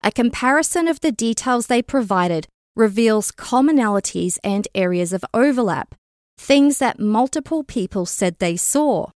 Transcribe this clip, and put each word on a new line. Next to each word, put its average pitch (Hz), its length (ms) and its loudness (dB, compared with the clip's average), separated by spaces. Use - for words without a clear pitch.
a 214 80 0
comparison 285 720 0
of 320 140 -2
the 311 120 0
details 233 540 -2
they 240 160 0
provided 180 640 -2
reveals 214 580 2
commonalities 220 1120 0
and 202 300 -2
areas 180 400 0
of 190 180 -4
overlap, 233 640 0
things 285 400 4
that - 240 -2
multiple 269 640 -2
people 190 400 -4
said 180 340 -4
they 170 160 -2
saw. 269 520 0